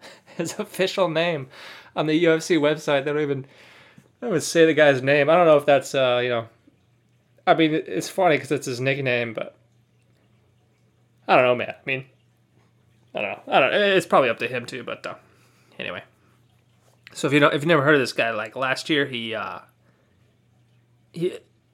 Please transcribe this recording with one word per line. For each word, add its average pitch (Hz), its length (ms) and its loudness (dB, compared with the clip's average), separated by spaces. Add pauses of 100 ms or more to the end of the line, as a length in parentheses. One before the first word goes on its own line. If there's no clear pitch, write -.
(120)
<laughs> - 240 -20
his 165 240 -8
official 190 480 -2
name 160 400 -4 (480)
on 156 100 -2
the 156 80 0
U 165 200 4
F 160 80 -2
C 180 160 0
website. 147 460 0
They 147 80 -4
don't 151 100 -2
even, 139 200 -4
they - 60 -18 (720)
don't 240 100 -6
even 165 100 0
say 165 260 4
the 160 60 4
guy's 143 300 4
name. 143 260 2
I 160 60 6
don't 175 120 6
know 151 100 8
if 143 100 2
that's, 139 300 2
uh, 123 260 2
you 123 60 -2
know, 117 180 -4 (960)
I 180 100 4
mean, 156 200 2
it's - 340 -6
funny 170 300 2
'cause 127 140 -6
it's 135 140 -4
his 123 120 -8
nickname, 127 560 -2
but - 220 -12 (1700)
I 196 80 2
don't 131 100 6
know, 123 120 2
man. 113 140 -6
I - 140 -16
mean, 135 200 -6 (1080)
I - 60 -8
don't - 100 -6
know. - 220 -12
I 185 80 4
don't, - 140 2
it's 190 320 2
probably 139 240 2
up 113 80 -4
to 117 100 -4
him 123 160 -8
too, - 200 -14
but, - 220 -12
uh, 90 100 -14 (640)
anyway. 92 240 -12 (1080)
So - 140 -6
if 135 80 0
you 147 60 6
don't, 147 120 4
if 147 80 -2
you've 143 60 -4
never 160 160 2
heard 151 120 4
of 143 60 4
this 117 140 -4
guy, 117 160 -2
like, 110 260 -8
last 131 320 -4
year 143 160 0
he, 117 300 -10
uh, 98 240 -10 (1500)
he, 170 240 -4 (380)